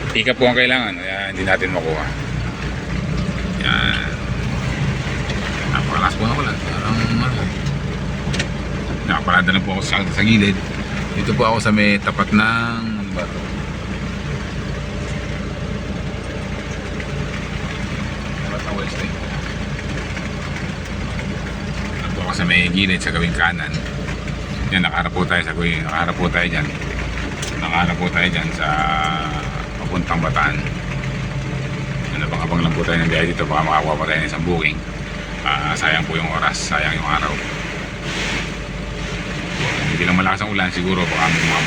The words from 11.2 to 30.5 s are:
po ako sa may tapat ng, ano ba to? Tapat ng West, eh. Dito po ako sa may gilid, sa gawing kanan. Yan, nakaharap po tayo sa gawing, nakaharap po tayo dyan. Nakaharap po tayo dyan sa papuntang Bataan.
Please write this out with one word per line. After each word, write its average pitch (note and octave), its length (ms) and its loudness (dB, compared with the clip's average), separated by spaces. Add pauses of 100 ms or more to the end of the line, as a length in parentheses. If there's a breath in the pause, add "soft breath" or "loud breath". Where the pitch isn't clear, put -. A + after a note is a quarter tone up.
po A#2 160 4
ako A2+ 160 2
sa A2+ 80 6
may G#2 240 6
tapat G2 400 2
ng, A2+ 480 4
ano G#2 320 -4
ba F2+ 80 -2
to? F2+ 160 -6 (4000)
Tapat D3 160 -2
ng - 160 -2
West, - 160 -6
eh. - 120 -2 (2750)
Dito - 240 -4
po - 160 -2
ako F2+ 80 0
sa F2+ 80 2
may F2 240 6
gilid, F#2 320 4
sa E2 160 -2
gawing E2+ 160 2
kanan. E2 400 2 (1040)
Yan, F#2 80 6
nakaharap E2+ 320 0
po F#2 160 2
tayo F2 160 4
sa D#2+ 80 -2
gawing, E2 320 0
nakaharap E2+ 320 0
po F2+ 80 2
tayo F2 240 4
dyan. D#2+ 180 0 (960)
Nakaharap E2+ 400 2
po F2+ 80 2
tayo E2+ 240 2
dyan D#2+ 240 0
sa D#2+ 100 0 (1120)
papuntang E2+ 480 0
Bataan. D2 320 2 (1600)